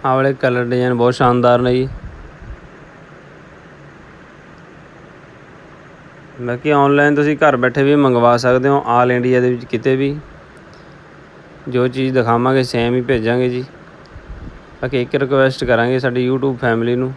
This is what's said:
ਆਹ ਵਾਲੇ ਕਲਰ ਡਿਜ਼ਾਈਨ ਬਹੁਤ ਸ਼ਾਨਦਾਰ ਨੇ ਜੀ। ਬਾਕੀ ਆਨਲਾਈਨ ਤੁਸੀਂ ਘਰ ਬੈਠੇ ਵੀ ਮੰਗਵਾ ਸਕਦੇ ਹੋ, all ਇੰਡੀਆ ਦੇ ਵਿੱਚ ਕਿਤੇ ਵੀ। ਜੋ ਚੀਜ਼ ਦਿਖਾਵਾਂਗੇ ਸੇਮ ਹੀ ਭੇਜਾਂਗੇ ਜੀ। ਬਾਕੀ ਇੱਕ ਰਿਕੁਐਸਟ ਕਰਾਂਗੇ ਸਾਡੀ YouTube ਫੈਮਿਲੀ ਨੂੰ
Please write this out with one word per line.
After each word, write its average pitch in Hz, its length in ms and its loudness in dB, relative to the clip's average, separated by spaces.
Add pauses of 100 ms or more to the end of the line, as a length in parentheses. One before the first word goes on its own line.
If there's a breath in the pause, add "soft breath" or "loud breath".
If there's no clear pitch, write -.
ਆਹ 135 120 0
ਵਾਲੇ 135 180 2
ਕਲਰ 123 300 -2
ਡਿਜ਼ਾਈਨ 123 300 -2
ਬਹੁਤ 120 200 2
ਸ਼ਾਨਦਾਰ 123 460 2
ਨੇ 123 140 0
ਜੀ। 127 140 -2 (4000)
ਬਾਕੀ 123 300 -4
ਆਨਲਾਈਨ 143 440 4
ਤੁਸੀਂ 147 240 0
ਘਰ 147 180 4
ਬੈਠੇ 127 260 0
ਵੀ 143 140 2
ਮੰਗਵਾ 120 400 4
ਸਕਦੇ 127 320 2
ਹੋ, 139 140 2 (100)
all 123 180 2
ਇੰਡੀਆ 123 300 2
ਦੇ 127 100 0
ਵਿੱਚ 120 140 -6
ਕਿਤੇ 120 320 -2
ਵੀ। 139 200 -4 (1500 loud breath)
ਜੋ 123 200 0
ਚੀਜ਼ 131 260 -4
ਦਿਖਾਵਾਂਗੇ 123 500 2
ਸੇਮ 120 300 -2
ਹੀ 127 80 0
ਭੇਜਾਂਗੇ 120 460 -2
ਜੀ। 123 140 -6 (1200)
ਬਾਕੀ 127 200 -4
ਇੱਕ 127 140 -6
ਰਿਕੁਐਸਟ 135 480 0
ਕਰਾਂਗੇ 120 340 0
ਸਾਡੀ 127 300 -2
YouTube 135 280 -2
ਫੈਮਿਲੀ 120 400 -2
ਨੂੰ 127 200 -4